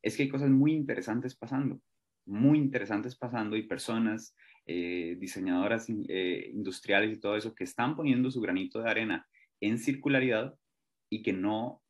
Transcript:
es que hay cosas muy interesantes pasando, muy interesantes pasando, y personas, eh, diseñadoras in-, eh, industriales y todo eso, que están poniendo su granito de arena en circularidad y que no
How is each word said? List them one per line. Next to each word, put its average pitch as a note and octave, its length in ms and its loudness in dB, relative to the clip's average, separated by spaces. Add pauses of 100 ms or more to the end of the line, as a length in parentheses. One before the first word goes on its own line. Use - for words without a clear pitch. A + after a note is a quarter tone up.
es G#2+ 140 -2
que C#3+ 80 2
hay C#3 40 0
cosas C#3 220 2
muy C#3 220 8
interesantes B2+ 640 -2
pasando, C3 460 -4 (460)
muy B2+ 320 6
interesantes A2 580 0
pasando, A2+ 400 -4
y A2 80 -2
personas, A2+ 720 -2 (300)
eh, F2 520 -4
diseñadoras F#2+ 720 -2
in-, A2 200 -4
eh, F2+ 440 -2
industriales G2+ 640 0
y - 40 -14
todo G#2 160 0
eso, A2 180 -4
que F#2+ 100 -8
están B2 320 -2
poniendo C3 340 4
su B2+ 100 -4
granito F#2+ 400 -2
de A2+ 100 0
arena G#2+ 360 -2 (340)
en A2 180 0
circularidad C3 760 0 (560)
y A2 120 -6
que G2 100 0
no G#2+ 580 -2